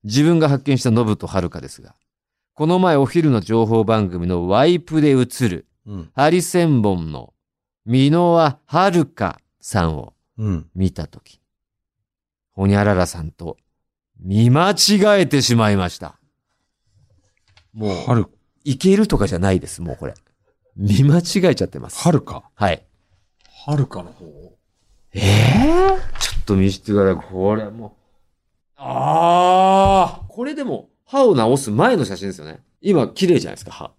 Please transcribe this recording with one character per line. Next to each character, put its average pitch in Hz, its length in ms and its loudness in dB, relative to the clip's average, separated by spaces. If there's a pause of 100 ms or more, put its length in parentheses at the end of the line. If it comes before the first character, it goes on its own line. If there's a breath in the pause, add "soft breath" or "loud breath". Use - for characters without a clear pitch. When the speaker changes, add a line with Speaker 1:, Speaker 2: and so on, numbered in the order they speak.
Speaker 1:
自 110 180 -2
分 165 160 4
が 156 120 2
発 139 160 -2
見 135 120 0
し - 60 -4
た 123 80 0
ノ 117 120 2
ブ 107 140 -2
と - 80 -12
は 87 160 -4
る 85 80 -6
か 78 120 -14
で 69 80 -18
す - 120 -20
が、 - 140 -20 (580)
こ 151 140 -4
の 180 100 0
前 180 180 2
お 139 120 2
昼 156 240 0
の 113 80 0
情 110 260 0
報 113 180 0
番 107 240 0
組 87 200 -6
の 90 200 -4
ワ 113 200 2
イ 175 120 0
プ 156 220 -4
で 147 100 2
映 123 380 0
る、 87 160 -8 (220)
Speaker 2:
う 104 80 -14
ん。 82 180 -16
Speaker 1:
ハ 147 160 0
リ 175 140 2
セ 170 220 -2
ン 139 180 2
ボ 98 120 0
ン 80 160 -8
の 62 220 -16 (520)
箕 131 260 2
輪 170 540 2
は 180 260 0
る 170 160 0
か - 320 -8 (220)
さ 90 240 -4
ん 80 100 -4
を - 180 -14 (240)
Speaker 2:
う 110 100 -6
ん。 85 280 -6
Speaker 1:
見 92 160 -2
た 80 160 -12
と - 120 -20
き、 - 220 -20 (1080)
ほ 98 160 -2
に 101 80 2
ゃ 101 80 2
ら 104 100 2
ら 90 140 0
さ 85 140 -14
ん 78 100 -12
と - 260 -14 (640)
見 104 300 2
間 170 220 2
違 202 500 2
え 165 40 2
て 139 160 0
し 120 140 0
ま 107 160 2
い 101 40 2
ま 90 140 -2
し - 80 -14
た。 - 220 -18 (1500)
も 107 140 -6
う、 90 200 -4
Speaker 2:
は 123 80 0
る-、 104 120 0 (360)
Speaker 1:
い 135 140 -6
け 190 180 4
る 214 120 2
と 151 100 -2
か 101 100 0
じ - 80 -4
ゃ 82 40 -4
な 95 120 0
い 92 80 0
で - 80 -10
す、 - 140 -16
も 80 120 -10
う - 40 -12
こ - 80 -14
れ。 57 80 -10 (640)
見 101 260 2
間 147 140 6
違 175 340 0
え 123 40 0
ち - 60 -6
ゃ - 40 -2
っ - 20 -14
て - 120 -16
ま - 100 -18
す。 - 80 -16
Speaker 2:
は 170 140 0
る 151 100 2
か？ - 220 -16 (100)
Speaker 1:
は 98 180 -2
い。 - 140 -8 (800)
Speaker 2:
は 147 100 -4
る 139 120 0
か 90 160 -14
の 82 80 -20
方？ 76 440 -20 (580)
Speaker 1:
え 98 60 -8
ー？ 233 1000 2
ち - 80 -4 (220)
と 101 60 2
見 95 160 2
せ - 100 -10
て 107 100 -8
く 101 60 2
だ 98 80 4
さ 95 60 2
い。 87 40 -2 (160)
こ 95 240 -2
れ 107 140 -8
も 110 180 -18
う。 - 40 -20 (840)
あ 180 1500 2
ー。 - 100 -20
こ 233 100 -8
れ 294 120 -6
で 294 80 -8
も、 156 260 -8 (160)
歯 269 200 2
を 202 100 4
直 120 220 2
す 123 140 -6
前 208 240 2
の 139 100 -2
写 95 120 -12
真 98 120 -10
で 90 40 -10
す 87 60 -16
よ 76 60 -20
ね。 78 160 -20 (200)
今、 165 260 0
綺 - 200 -4
麗 160 120 4
じ - 80 -6
ゃ - 20 -10
な - 40 -14
い - 20 -16
で - 40 -20
す - 60 -20
か、 - 60 -18
歯。 - 280 -18